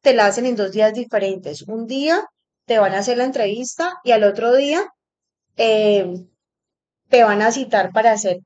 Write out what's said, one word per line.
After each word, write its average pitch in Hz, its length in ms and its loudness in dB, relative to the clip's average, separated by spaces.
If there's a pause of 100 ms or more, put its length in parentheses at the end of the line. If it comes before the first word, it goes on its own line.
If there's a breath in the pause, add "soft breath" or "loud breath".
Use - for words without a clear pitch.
te 269 120 4
la 220 140 4
hacen 233 180 -2
en 247 100 -2
dos 196 160 -4
días 214 220 2
diferentes. 196 680 -6
Un 226 240 -10
día 302 400 -2 (380)
te 226 120 0
van 196 160 2
a 190 60 -4
hacer 233 180 -4
la 247 60 0
entrevista 254 800 -6
y 247 80 0
al 214 120 4
otro 220 320 2
día, 302 320 0 (680)
eh, 208 560 2 (960)
te 240 140 6
van 208 180 2
a 226 100 2
citar 226 400 -2
para 226 200 2
hacer 196 340 -2